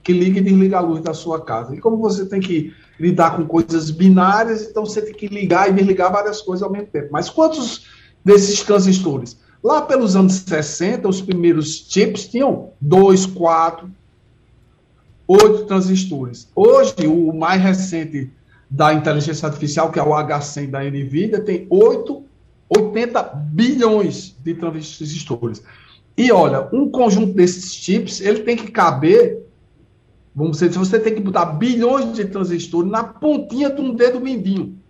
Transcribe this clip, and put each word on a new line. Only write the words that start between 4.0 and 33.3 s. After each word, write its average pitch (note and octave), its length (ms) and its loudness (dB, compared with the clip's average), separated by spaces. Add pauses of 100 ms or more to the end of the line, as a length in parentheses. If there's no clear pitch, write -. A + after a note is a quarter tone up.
então G#3+ 240 -8
você G#3+ 160 -6
tem - 100 -10
que - 140 -12
ligar G3 420 0
e G3 40 2
desligar F#3+ 400 2
várias G#3 280 -2
coisas F#3 220 -6
ao F#3+ 80 -6
mesmo G#3 160 -8
tempo. C#3+ 240 -10
Mas - 180 -6
quantos D#4+ 560 -2 (400)
desses G3 380 6
transistores? F#3 760 0 (240)
Lá D4 220 0
pelos B3 320 0
anos F#3+ 200 4
sessenta, F3 760 -4
os F#3+ 120 -2
primeiros E3+ 680 -2
chips G#3 400 -2
tinham B3+ 420 -4 (100)
dois, F#3+ 460 6
quatro, E3+ 640 -2 (1400)
oito G#3 380 6
transistores. F#3 920 -2
Hoje, B4+ 540 4
o D#3+ 240 0
mais E3+ 280 0
recente E3 680 -2 (400)
da D3+ 240 2
inteligência D3+ 540 -2
artificial, D#3 420 -4
que E3 80 -4
é D3 40 0
o D3+ 120 2
H D3 280 -2
cem C#3+ 280 -10
da C#3 100 -8
NVIDIA, C#3 600 -4
tem F#3 300 -6
oito, A3 520 2 (460)
oitenta G#3+ 540 0
bilhões G#3 1200 -2
de E3 120 -6
transistores. D3+ 1080 -10 (540)
E A#3+ 160 2
olha, C#3 400 2
um C4+ 180 0
conjunto A3 420 2
desses - 400 0
chips, - 480 -4
ele G#3+ 200 0
tem A#3+ 160 -2
que - 140 -12
caber, G#3+ 680 4 (960)
vamos D3+ 240 -4
dizer, F3 120 2
você F#3+ 280 0
tem A3 160 0
que G#3+ 60 -6
botar F#3 240 -2
bilhões A#3 720 -2
de G#3 100 -4
transistores F3 680 -4
na A3+ 140 -4
pontinha C#4 640 -2